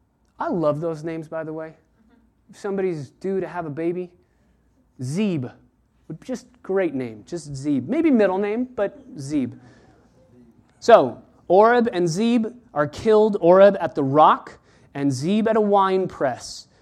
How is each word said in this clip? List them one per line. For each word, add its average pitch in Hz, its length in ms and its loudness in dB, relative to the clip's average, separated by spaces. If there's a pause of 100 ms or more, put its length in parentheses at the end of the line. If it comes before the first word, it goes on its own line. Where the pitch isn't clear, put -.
(400)
I 294 80 -6
love 156 320 0
those 160 240 -6
names, 165 240 -8
by 160 160 -10
the 156 80 -10
way. 160 240 -12 (760)
If - 80 -20
somebody's 190 520 -4
due 190 320 -6
to 175 80 -6
have 175 160 -8
a 156 40 -8
baby, 170 440 -6 (880)
Zeb. 156 440 -2 (720)
Just - 260 -10 (140)
great 190 320 -2
name, 117 320 -8
just 151 300 -12
Zeb. 135 340 -2
Maybe 320 220 2
middle 196 260 4
name, 208 280 -2 (100)
but 202 220 -4 (220)
Zeb. 135 360 -4 (1200)
So, 160 420 6 (260)
Oreb 226 440 4
and 175 160 0
Zeb 220 400 0 (260)
are 147 140 0
killed, 214 520 2
Oreb 190 400 6
at 165 160 -6
the 151 80 -2
rock 151 560 2 (340)
and 143 180 -2
Zeb 185 360 -2
at 220 80 0
a 220 60 2
wine 190 460 2
press. - 600 -8 (140)